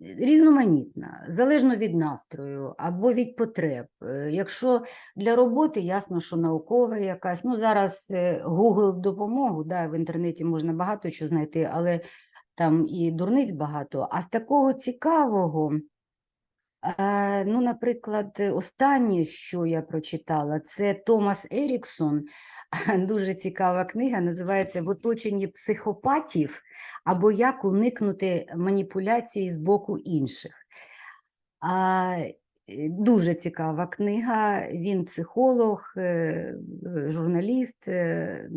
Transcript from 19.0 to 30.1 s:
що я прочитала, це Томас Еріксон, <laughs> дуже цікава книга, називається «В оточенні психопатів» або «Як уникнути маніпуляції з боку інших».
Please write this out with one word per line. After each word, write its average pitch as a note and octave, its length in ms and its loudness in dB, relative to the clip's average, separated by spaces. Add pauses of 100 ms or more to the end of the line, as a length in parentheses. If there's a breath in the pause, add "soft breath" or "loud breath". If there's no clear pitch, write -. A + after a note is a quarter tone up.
що E3+ 420 -6
я D#3+ 160 0
прочитала, D#3 800 -4
це G3+ 340 -2
Томас G3+ 560 2
Еріксон, F3+ 760 -2 (460 loud breath)
<laughs> F#3+ 280 0
дуже F#3+ 360 0
цікава F#3 500 0
книга, A3+ 360 -2
називається F3+ 640 0
«В D#3+ 60 -6
оточенні G#3 580 -2
психопатів» G#3+ 1160 -2 (420 loud breath)
або F#3 280 4
«Як B3 320 2
уникнути G3 840 0 (100)
маніпуляції F#3+ 920 -2
з E3+ 60 -6
боку G3 420 0
інших». - 540 -4 (1080 loud breath)